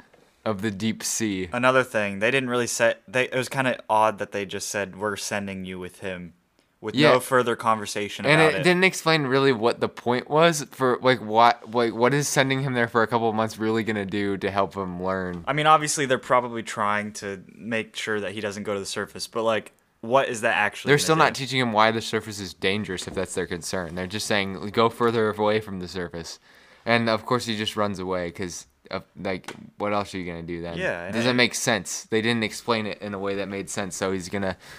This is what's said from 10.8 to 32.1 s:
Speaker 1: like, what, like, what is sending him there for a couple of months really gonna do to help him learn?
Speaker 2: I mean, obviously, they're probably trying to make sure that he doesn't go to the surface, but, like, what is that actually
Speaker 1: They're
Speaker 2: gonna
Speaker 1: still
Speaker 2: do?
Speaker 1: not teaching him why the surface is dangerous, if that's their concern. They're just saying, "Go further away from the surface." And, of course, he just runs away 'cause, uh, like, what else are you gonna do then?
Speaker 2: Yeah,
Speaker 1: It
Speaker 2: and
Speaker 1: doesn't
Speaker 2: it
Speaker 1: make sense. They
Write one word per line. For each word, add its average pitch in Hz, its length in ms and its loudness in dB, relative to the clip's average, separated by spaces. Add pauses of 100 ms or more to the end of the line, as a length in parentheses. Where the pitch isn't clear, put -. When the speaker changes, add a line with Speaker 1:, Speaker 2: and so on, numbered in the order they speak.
Speaker 1:
like, 127 200 4
what, 110 520 4
like, 117 200 2
what 120 200 4
is 143 140 0
sending 135 340 2
him 135 120 -2
there 120 140 2
for 117 160 2
a 104 40 2
couple 117 200 0
of 107 80 0
months 110 220 -2
really 110 260 0
gonna 101 220 -2
do 101 320 -2
to 95 140 -2
help 98 240 0
him 92 280 -6
learn? 92 440 -4
Speaker 2:
I 135 60 -2
mean, 151 140 0
obviously, 151 380 4
they're 127 140 2
probably 120 440 0
trying 104 500 -2
to 98 280 -10 (120)
make 110 420 -6
sure 107 260 -4
that 98 120 -6
he 107 80 -8
doesn't 101 220 -6
go 104 100 -4
to 98 60 -2
the 95 60 -8
surface, 95 420 -8
but, 117 160 -4
like, 110 280 0 (300)
what 123 280 4
is 113 120 -4
that 113 140 2
actually 104 360 0
Speaker 1:
They're 143 60 8
Speaker 2:
gonna - 60 2
Speaker 1:
still 160 120 4
Speaker 2:
do? 160 80 2
Speaker 1:
not 120 120 4
teaching 131 240 -2
him 120 140 0
why 110 180 6
the 113 100 -2
surface 107 380 -4
is 90 140 -8
dangerous, 98 540 -2
if 92 80 -10
that's 92 180 -4
their 90 140 -2
concern. 87 480 -6
They're 92 120 -4
just 104 200 -6
saying, 98 420 0
"Go 113 200 4
further 113 420 2
away 107 280 2
from 98 200 -8
the 90 80 -8
surface." 87 520 -8 (460)
And, 117 240 4
of 110 160 2
course, 117 220 0
he 110 100 -4
just 107 180 -4
runs 104 240 0
away 90 320 -4
'cause, 90 360 -8 (240)
uh, 95 80 -6 (220)
like, 95 320 -6 (260)
what 104 140 0
else 101 200 -2
are 95 60 -6
you 87 120 -6
gonna 85 120 -8
do 82 180 -6
then? 85 160 -8
Speaker 2:
Yeah, 110 240 -4
Speaker 1:
It 85 60 -10
Speaker 2:
and 101 80 -8
Speaker 1:
doesn't 117 160 2
Speaker 2:
it - 20 2
Speaker 1:
make 123 220 2
sense. - 480 -2
They 110 180 0